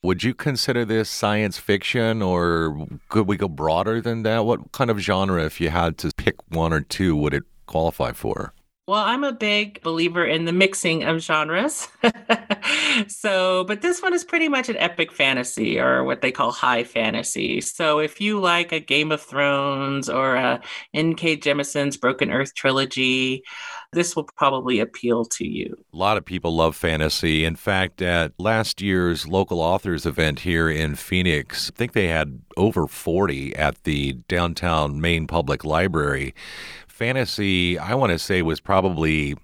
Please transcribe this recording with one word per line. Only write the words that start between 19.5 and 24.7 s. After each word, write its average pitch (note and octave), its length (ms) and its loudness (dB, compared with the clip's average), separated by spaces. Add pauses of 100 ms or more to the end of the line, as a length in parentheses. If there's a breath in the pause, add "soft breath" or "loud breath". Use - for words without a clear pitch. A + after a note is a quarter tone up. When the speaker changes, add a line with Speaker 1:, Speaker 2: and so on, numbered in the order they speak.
Speaker 2:
or C3 260 2
a B2+ 260 0 (320 loud breath)
N D#3+ 220 2
K D#3+ 220 0
Jemisin's C#3+ 600 0
Broken B2+ 340 0
Earth C3+ 220 -2
trilogy, C3 880 0 (500 loud breath)
this F3 220 0
will D#3 120 -4 (100)
probably B2+ 420 0